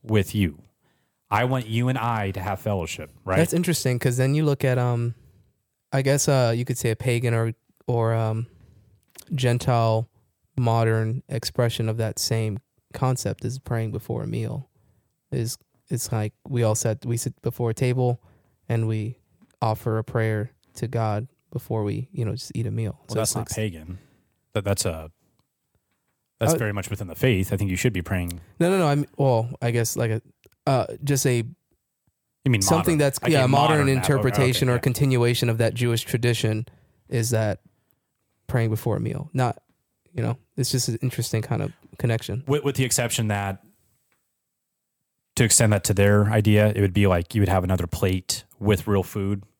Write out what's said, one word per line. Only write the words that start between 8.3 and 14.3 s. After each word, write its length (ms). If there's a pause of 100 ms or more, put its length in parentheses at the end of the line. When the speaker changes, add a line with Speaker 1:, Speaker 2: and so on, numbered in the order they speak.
Speaker 2:
Gentile 720 (480)
modern 720
expression 600
of 80
that 220
same 400 (340)
concept 500
is 140
praying 340
before 300
a 60
meal. 420 (600)